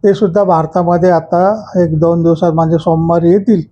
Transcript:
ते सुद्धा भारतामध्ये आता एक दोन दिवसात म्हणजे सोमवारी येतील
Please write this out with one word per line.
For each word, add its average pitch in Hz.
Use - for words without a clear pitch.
ते 196
सुद्धा 196
भारतामध्ये 175
आता 180
एक 160
दोन 170
दिवसात 165
म्हणजे 165
सोमवारी 165
येतील 196